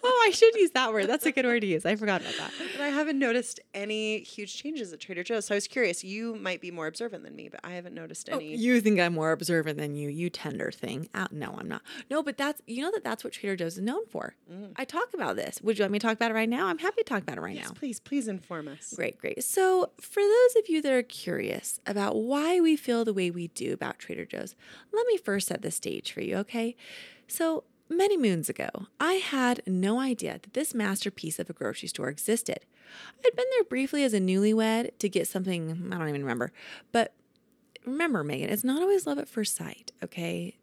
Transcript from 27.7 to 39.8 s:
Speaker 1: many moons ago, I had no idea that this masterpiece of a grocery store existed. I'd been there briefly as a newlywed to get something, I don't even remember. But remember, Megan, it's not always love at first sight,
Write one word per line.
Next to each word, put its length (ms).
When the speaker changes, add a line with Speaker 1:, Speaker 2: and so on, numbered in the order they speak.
Speaker 1:
many 260
moons 320
ago, 220
I 140
had 520
no 320
idea 420
that 120
this 200
masterpiece 680
of 100
a 40
grocery 360
store 180
existed. 520
I'd 100
been 160
there 140
briefly 400
as 80
a 80
newlywed 760
to 120
get 180
something, 640
I 60
don't 100
even 140
remember. 320
But 200
remember, 380
Megan, 260
it's 140
not 180
always 240
love 140
at 80
first 300
sight, 340